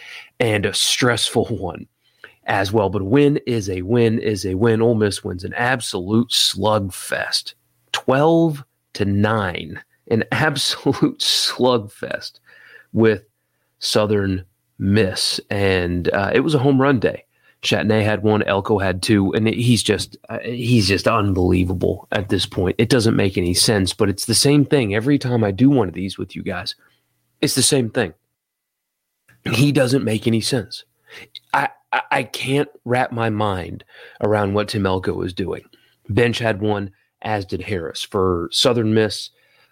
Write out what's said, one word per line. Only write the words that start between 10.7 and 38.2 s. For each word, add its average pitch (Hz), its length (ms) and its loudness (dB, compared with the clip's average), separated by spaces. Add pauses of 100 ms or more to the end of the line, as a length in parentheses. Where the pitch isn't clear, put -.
slugfest - 1200 -2 (500)
with 110 320 4 (560)
Southern 101 640 0 (360)
Miss. 98 600 0 (100)
And, 92 600 0
uh, 98 240 0
it 131 80 4
was 151 140 0
a 139 40 4
home 135 220 4
run 135 180 4
day. - 240 -2 (380)
Chatney 107 440 2
had 107 180 0
one, 107 200 4
Elko 101 340 0
had 92 260 -2
two, 98 300 2
and 110 120 0
he's 117 380 2
just, - 320 -2 (140)
uh, 113 100 -8
he's 117 480 0
just 98 220 0
unbelievable 90 1040 0
at 101 160 -4
this 98 160 0
point. - 340 -4
It 113 80 2
doesn't 113 300 2
make 101 200 0
any 90 160 -2
sense, 98 400 2
but 104 140 0
it's 98 160 -4
the 120 100 -2
same 143 300 4
thing 127 320 0
every 127 220 2
time 123 260 0
I 101 80 2
do 107 180 4
one 120 200 2
of 80 40 -10
these 92 240 -8
with 95 200 -10
you 87 40 -10
guys. 90 340 -8 (640)
It's 143 140 -2
the 131 60 2
same 123 280 2
thing. 101 240 -4 (1300)
He 123 300 2
doesn't 127 320 2
make 110 200 -2
any 113 140 2
sense. - 460 -4 (680)
I, 139 140 0 (240)
I, - 180 0
I 139 140 0
can't 139 460 -2 (160)
wrap 123 260 0
my 113 180 -2
mind 101 540 -4 (380)
around 104 320 2
what 104 160 0
Tim 101 160 -2
Elko 92 380 -2
is 90 100 -6
doing. 85 320 -8 (420)
Bench 117 320 2
had 110 220 -2
one, 101 300 -2 (320)
as 107 200 -4
did 92 200 -8
Harris. 87 400 -8
For 92 500 0